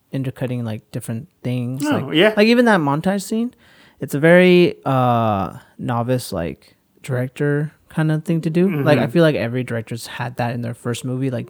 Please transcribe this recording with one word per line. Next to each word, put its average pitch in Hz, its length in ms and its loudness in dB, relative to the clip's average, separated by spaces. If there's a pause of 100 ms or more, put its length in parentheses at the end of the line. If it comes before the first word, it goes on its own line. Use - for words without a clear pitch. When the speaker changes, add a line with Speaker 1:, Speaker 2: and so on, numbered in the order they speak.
(120)
Speaker 1:
intercutting, 127 520 -6
like, 110 280 -8
different 120 360 -8 (140)
things. 127 420 -4
Speaker 2:
Oh, 302 140 -2
Speaker 1:
Like, 139 160 -4
Speaker 2:
yeah. 202 220 4
Speaker 1:
like, 208 120 4
even 240 180 4
that 208 140 4
montage 160 420 0
scene, 233 320 -6 (460)
it's 139 140 -6
a 147 60 -2
very, 175 640 6
uh, 120 760 0 (200)
novice, 120 540 -4
like, 85 440 -8 (260)
director 143 720 -2 (220)
kinda 156 260 0
thing 165 220 -2
to 160 80 -2
do. 175 180 2
Like, 147 300 4
I 120 60 2
Speaker 2:
Mm-hmm. 113 80 -2
Speaker 1:
feel 170 100 4
like 151 140 4
every 117 280 -4
director's 117 420 -8
had 123 300 -10
that 120 180 -4
in 120 60 -8
their 120 140 -6
first - 300 -6
movie. 131 260 -4
Like, 120 200 -6